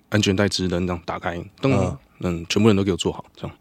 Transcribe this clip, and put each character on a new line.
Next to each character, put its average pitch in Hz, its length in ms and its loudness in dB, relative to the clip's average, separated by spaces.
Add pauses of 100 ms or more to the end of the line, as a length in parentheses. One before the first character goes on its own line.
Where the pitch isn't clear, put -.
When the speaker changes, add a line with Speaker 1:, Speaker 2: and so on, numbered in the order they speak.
Speaker 1:
安 107 120 2
全 101 140 2
带 101 140 2
职 92 200 -2
能 90 180 -2
这 90 60 -4
样 87 120 -6
打 87 140 -6
开， 87 180 -6 (240)
噔， 135 120 2
Speaker 2:
嗯。 92 260 0 (220)
Speaker 1:
嗯， 85 280 -4
全 104 140 2
部 113 60 8
人 101 80 8
都 98 80 2
给 98 80 2
我 85 40 0
坐 85 160 -2
好， - 120 -14 (120)
这 - 100 -10
样。 - 140 -14